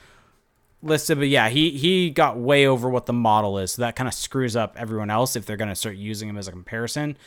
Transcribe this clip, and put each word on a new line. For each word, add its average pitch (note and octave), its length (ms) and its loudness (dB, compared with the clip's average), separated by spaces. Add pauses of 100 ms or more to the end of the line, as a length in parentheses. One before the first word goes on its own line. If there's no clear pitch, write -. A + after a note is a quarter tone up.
(840)
listed. D#3 360 0
But C#3+ 100 0
yeah, B2 220 4
he, D#3 220 4
he F3 360 2
got C#3 300 2
way C#3 280 6
over B2+ 220 2
what B2 160 0
the - 80 -2
model G#2+ 460 2
is. F#2+ 140 -4
So A#2+ 100 -6
that A#2 140 -4
kinda B2+ 160 -4
screws B2+ 440 -4
up G#2+ 220 -2
everyone A2 320 -6
else A#2+ 260 0
if G#2+ 80 -6
they're G#2 140 -8
gonna G#2 180 -4
start G#2 200 -6
using G#2+ 320 -8
him G#2 100 -10
as G2 100 -10
a F2+ 40 -14
comparison. A#2 760 -6